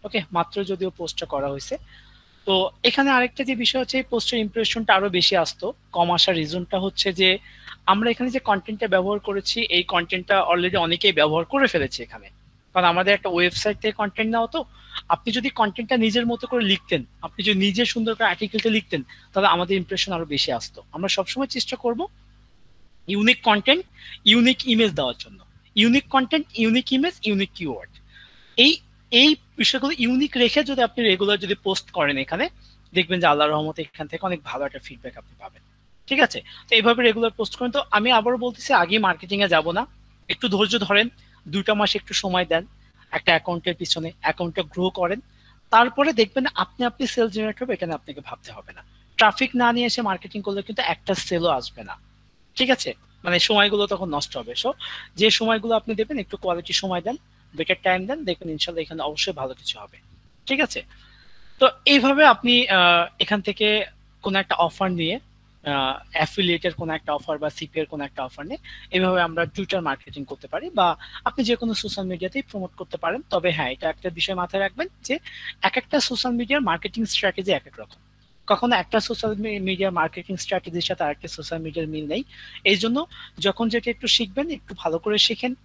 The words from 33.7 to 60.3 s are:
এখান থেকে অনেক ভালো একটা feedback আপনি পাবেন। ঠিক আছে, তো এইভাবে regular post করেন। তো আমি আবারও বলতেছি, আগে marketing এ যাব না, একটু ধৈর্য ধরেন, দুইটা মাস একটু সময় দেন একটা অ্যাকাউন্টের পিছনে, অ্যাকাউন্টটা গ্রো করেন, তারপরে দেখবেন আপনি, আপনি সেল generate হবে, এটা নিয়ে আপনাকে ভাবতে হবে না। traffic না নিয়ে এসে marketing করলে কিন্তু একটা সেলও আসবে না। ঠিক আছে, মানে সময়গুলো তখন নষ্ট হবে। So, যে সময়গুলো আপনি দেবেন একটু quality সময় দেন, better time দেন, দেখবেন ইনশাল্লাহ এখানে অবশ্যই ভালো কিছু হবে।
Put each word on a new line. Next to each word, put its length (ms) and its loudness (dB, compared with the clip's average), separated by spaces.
এখান 260 -10
থেকে 180 -8
অনেক 180 -4
ভালো 220 -6
একটা 140 -8
feedback 380 -16
আপনি 220 -20
পাবেন। 220 -20
ঠিক 120 0
আছে, 220 2
তো 60 4
এইভাবে 280 4
regular 280 2
post 240 -6
করেন। 160 -4
তো 200 -2
আমি 200 2
আবারও 260 2
বলতেছি, 360 -4
আগে 240 2
marketing 460 0
এ 40 2
যাব 240 2
না, 160 -2
একটু 180 -4
ধৈর্য 320 0
ধরেন, 300 2
দুইটা 260 -2
মাস 220 0
একটু 180 -8
সময় 320 0
দেন 200 0
একটা 200 0
অ্যাকাউন্টের 440 0
পিছনে, 360 -4
অ্যাকাউন্টটা 420 -2
গ্রো 260 -4
করেন, 300 -2
তারপরে 440 4
দেখবেন 320 2
আপনি, 300 -4
আপনি 220 -2
সেল 220 0
generate 320 -6
হবে, 120 -4
এটা 120 -4
নিয়ে 100 -6
আপনাকে 260 -14
ভাবতে 300 -16
হবে 220 -20
না। 100 -20
traffic 380 4
না 180 4
নিয়ে 120 0
এসে 160 -2
marketing 400 -6
করলে 200 -6
কিন্তু 200 -6
একটা 340 -2
সেলও 340 -2
আসবে 340 -4
না। 140 -16
ঠিক 140 0
আছে, 240 0
মানে 160 0
সময়গুলো 480 4
তখন 220 -4
নষ্ট 280 -4
হবে। 160 -10
So, 200 -4
যে 160 4
সময়গুলো 440 0
আপনি 200 -2
দেবেন 220 -4
একটু 200 -8
quality 360 -4
সময় 280 -2
দেন, 140 -4
better 280 -2
time 220 0
দেন, 180 -8
দেখবেন 260 -6
ইনশাল্লাহ 320 -6
এখানে 220 -8
অবশ্যই 300 -6
ভালো 200 -8
কিছু 260 -10
হবে। 180 -20